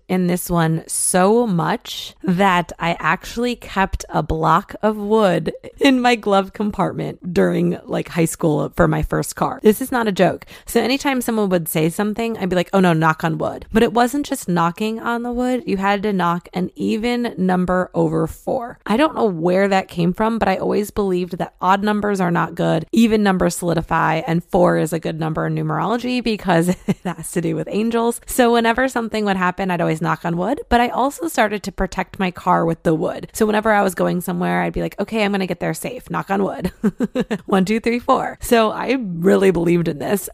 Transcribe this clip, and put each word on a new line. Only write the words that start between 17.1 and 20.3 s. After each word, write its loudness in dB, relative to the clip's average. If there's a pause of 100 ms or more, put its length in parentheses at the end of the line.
number 0
over 0
four. -6
I 0
don't 2
know 0
where 2
that 0
came 0
from, -2